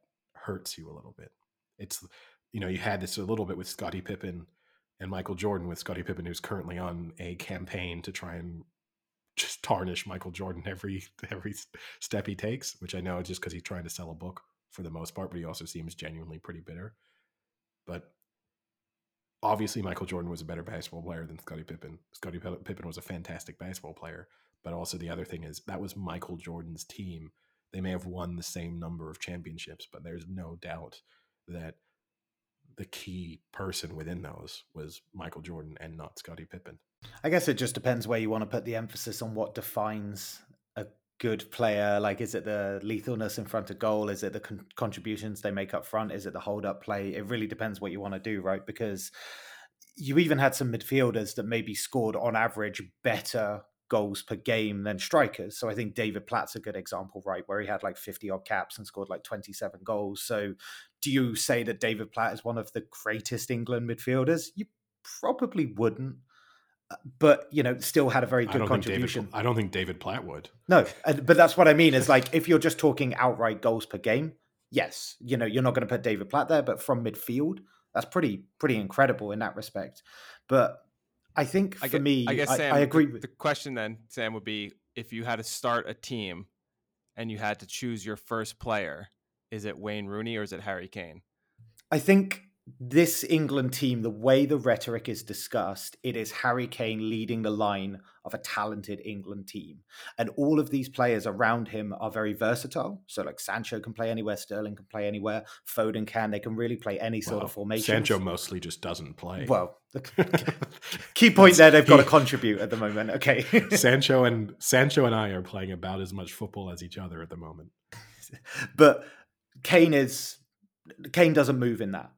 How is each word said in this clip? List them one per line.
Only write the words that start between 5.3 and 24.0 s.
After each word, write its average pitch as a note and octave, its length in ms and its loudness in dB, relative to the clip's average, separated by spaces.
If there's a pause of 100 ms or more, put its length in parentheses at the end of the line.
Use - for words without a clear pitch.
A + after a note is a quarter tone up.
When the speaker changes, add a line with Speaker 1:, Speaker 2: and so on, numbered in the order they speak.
Speaker 1:
Jordan, F#2 340 -2
with E2+ 100 -8
Scottie F2 240 -8
Pippen, F2+ 220 -8
who's F2 160 -10
currently F2+ 360 -8
on E2+ 400 -8
a F2 180 -10
campaign F2+ 640 -8
to G2 100 -12
try F2 240 -12
and E2+ 300 -12 (720)
just - 260 -8
tarnish F#2 420 -4
Michael F#2 260 -12
Jordan F2 340 -12
every, F#2+ 400 -10 (240)
every G2+ 220 -10
s-, - 160 -16 (340)
step - 260 -6
he G2+ 80 -6
takes, - 460 -6
which F2+ 120 -10
I F#2 60 -8
know F2+ 200 -4
is F2 80 -8
just F2+ 140 -10
'cause E2+ 120 -8
he's E2 100 -12
trying F2 220 -10
to E2 40 -12
sell E2 220 -12
a D#2+ 40 -14
book F2+ 260 -14 (300)
for F#2+ 120 -14
the E2+ 60 -12
most E2 260 -12
part, F#2+ 140 -8
but F2+ 80 -12
he E2+ 80 -8
also D#2+ 200 -12
seems E2 300 -12
genuinely D#2+ 440 -14
pretty E2 220 -16
bitter. F2+ 340 -16 (920)
But F2 260 -14 (1300)
obviously G#2 400 -2
Michael F#2 240 -8
Jordan F2 240 -6
was E2+ 120 -10
a E2 40 -14
better E2+ 180 -10
basketball E2+ 380 -14
player E2 240 -12
than D#2+ 140 -16
Scottie D#2+ 240 -16
Pippen. E2 360 -18 (140)
Scottie F2+ 260 -14
P-, F2 240 -10
Pippen F#2 240 -12
was E2 100 -14
a F2+ 40 -14
fantastic E2+ 560 -14
basketball F#2 360 -14
player, E2 340 -18 (360)